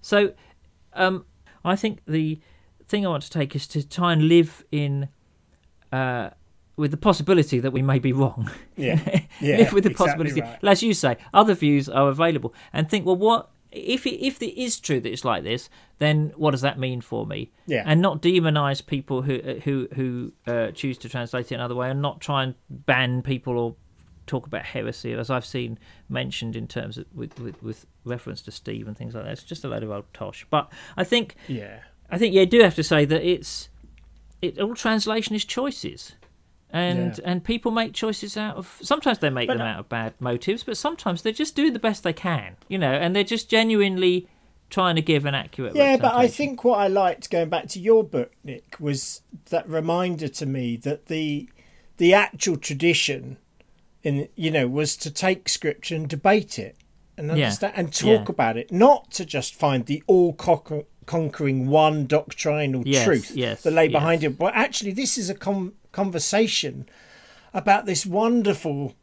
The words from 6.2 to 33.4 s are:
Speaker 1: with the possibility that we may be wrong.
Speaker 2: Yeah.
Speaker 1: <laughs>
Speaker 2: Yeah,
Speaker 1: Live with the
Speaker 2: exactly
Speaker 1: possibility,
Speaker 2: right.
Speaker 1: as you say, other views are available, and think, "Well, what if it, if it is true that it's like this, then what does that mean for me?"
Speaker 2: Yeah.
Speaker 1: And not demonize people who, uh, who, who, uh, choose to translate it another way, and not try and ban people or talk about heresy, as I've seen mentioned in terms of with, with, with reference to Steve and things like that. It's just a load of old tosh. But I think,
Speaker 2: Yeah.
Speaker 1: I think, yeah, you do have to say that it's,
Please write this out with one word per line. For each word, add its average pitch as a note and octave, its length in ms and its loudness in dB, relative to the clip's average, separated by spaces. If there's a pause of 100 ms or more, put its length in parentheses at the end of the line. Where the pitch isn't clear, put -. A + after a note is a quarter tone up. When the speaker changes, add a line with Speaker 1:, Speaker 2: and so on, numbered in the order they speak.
Speaker 1:
with D3 140 0
the D3+ 60 -6
possibility D#3 640 4
that C3 120 -2
we C3 100 0
may C#3 160 2
be C3 140 0
wrong. B2+ 380 0 (260)
Speaker 2:
Yeah. D3+ 280 0
Speaker 1:
<laughs> - 160 2 (200)
Speaker 2:
Yeah, C#3+ 160 2
Speaker 1:
Live A3 160 6
with G3 120 4
the G#3 60 4
Speaker 2:
exactly - 160 2 (200)
Speaker 1:
possibility, C#3+ 160 -2
Speaker 2:
right. - 160 -12 (120)
Speaker 1:
as F#3+ 120 6
you A3+ 120 2
say, C3 220 0 (180)
other G#3 200 6
views C#3+ 340 2
are C#3 200 4
available, D3 460 0 (180)
and D#3 160 -2
think, F#3+ 160 0
"Well, F#3 120 4
what A3 340 2 (220)
if - 340 -4
it, - 180 -6
if C4 160 -2
it - 180 -8
is B3 200 -4
true C#3 220 -2
that A2+ 120 -6
it's B2 120 -10
like G#2+ 180 -2
this, A2 260 -4 (300)
then D3+ 380 2
what D3+ 160 2
does C3 80 -2
that C3+ 180 -2
mean B2+ 220 -4
for A2 260 -8
me?" G#2 240 -10 (160)
Speaker 2:
Yeah. B2+ 180 0
Speaker 1:
And D#3 160 4
not E3 220 0
demonize D3+ 640 2
people C3+ 360 -4
who, C3+ 180 -2
uh, C3 140 -8 (100)
who, C#3 320 -2
who, B2 360 -6 (140)
uh, A#2 240 -2
choose B2+ 280 -6
to - 100 -16
translate A#2+ 420 -8
it C3 60 -8
another B2 180 -6
way, B2 160 -4
and C#3 100 -2
not C#3+ 200 -4
try C#3 240 -2
and B2+ 100 -6 (160)
ban B2+ 520 0
people B2+ 360 -4
or A#2+ 160 -4 (540)
talk C3 180 -6
about G#2 180 -8
heresy, A#2+ 500 -8
as A#2 160 -6
I've B2 140 -4
seen A#2+ 320 -8 (320)
mentioned B2+ 460 -8
in A2+ 140 -10
terms A#2 280 -10
of - 160 -16
with, - 280 -14
with, A#2 200 -14
with A2 260 -14 (180)
reference A#2+ 380 -10
to G#2+ 100 -18
Steve A2 340 -12
and G#2+ 100 -12
things A2+ 200 -14
like G#2+ 80 -10
that. G#2+ 80 -10
It's - 100 -14
just - 220 -16
a D3 40 -8
load A2 140 -8
of A2 80 -10
old G2+ 140 -10 (100)
tosh. - 340 -14
But - 220 -2 (260)
I F#3+ 60 -2
think, A#3 320 0 (140)
Speaker 2:
Yeah. G#2+ 320 -10 (280)
Speaker 1:
I F3 100 -6
think, G#3+ 140 2
yeah, F#3+ 100 8
you F#3 40 6
do A#3 160 6
have F#3 140 6
to D#3+ 80 0
say D3+ 200 4
that D3+ 240 0
it's, - 400 -4 (720)